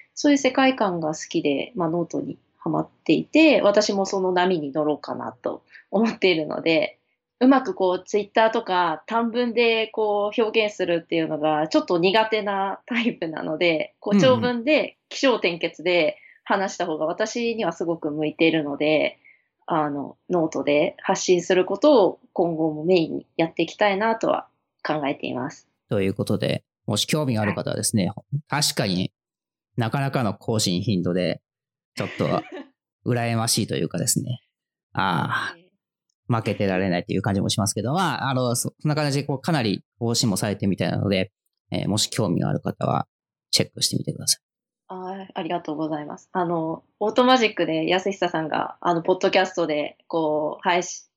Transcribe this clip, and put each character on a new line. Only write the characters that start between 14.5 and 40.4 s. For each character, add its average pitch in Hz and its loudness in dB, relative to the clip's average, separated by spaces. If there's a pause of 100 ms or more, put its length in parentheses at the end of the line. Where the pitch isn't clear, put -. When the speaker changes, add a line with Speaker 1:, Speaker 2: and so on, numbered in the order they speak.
Speaker 1:
で 277 0 (100)
起 - -12
承 262 4
転 175 -2
結 165 -6
で 170 2 (260)
話 196 -2
し - -18
た 175 -2
方 156 -4
が 156 -2
私 226 -2
に 220 -4
は 165 -2
す 180 -6
ご 165 -2
く 156 -4
向 151 -2
い 151 -6
て 165 4
い 160 4
る 160 0
の 143 -6
で、 151 0 (480)
あ 151 0
の、 143 -8 (120)
ノ 170 2
ー - -2
ト 135 -6
で 147 2
発 - -2
信 175 4
す 190 2
る 180 4
こ 185 -4
と 254 6
を - 0 (140)
今 170 0
後 160 0
も 151 -8
メ 180 6
イ 165 2
ン 139 -6
に - -18 (100)
や 165 2
っ - -8
て 170 -2
い 165 -2
き - -16
た 208 4
い 196 -2
な 226 0
と - -2
は - -2 (380)
考 156 -2
え - -2
て - -10
い 143 -6
ま 127 -6
す。 - -20 (200)
Speaker 2:
と 113 0
い 98 0
う 98 -2
こ 98 -4
と 104 -2
で、 - -2 (220)
も 107 0
し - 0
興 151 0
味 127 0
が 107 0
あ 107 0
る 101 -2
方 - -6
は - -4
で - -4
す - -2
ね、 92 2
Speaker 1:
は - -6 (180)
い。 143 -2 (100)
Speaker 2:
確 147 -2
か 139 0
に 92 -2 (640)
な 113 0
か 143 -2
な 135 -2
か 139 0
の 98 0
更 110 -2
新 92 0
頻 101 0
度 90 -2
で、 87 -2 (540)
ち - -4
ょ - -4
っ - -8
と - 0 (640)
羨 117 0
ま 110 -2
し - 0
い - -4
と - -6
い - -2
う - -2
か - -8
で 131 -2
す - 0
ね。 - -8 (260)
Speaker 1:
<laughs> - -20
Speaker 2:
あ - -2
あ、 - -18
Speaker 1:
え - -20
え。 - -20 (580)
Speaker 2:
負 113 0
け 104 -2
て 104 0
ら 92 2
れ 95 0
な 87 2
い 87 -8
と - -6
い 90 0
う 92 -2
感 101 0
じ 98 2
も 98 0
し - -2
ま 101 2
す - -2
け 107 -4
ど、 117 -2
ま 165 0
あ、 127 -4
あ 139 -2
の、 123 0
そ、 - -4
そ - -4
ん - 2
な 147 2
感 147 0
じ 135 0
で 143 -4
こ 147 -2
う、 127 -8
か - -2
な 147 2
り 104 -2 (160)
更 117 0
新 120 2
も 92 2
さ 113 -2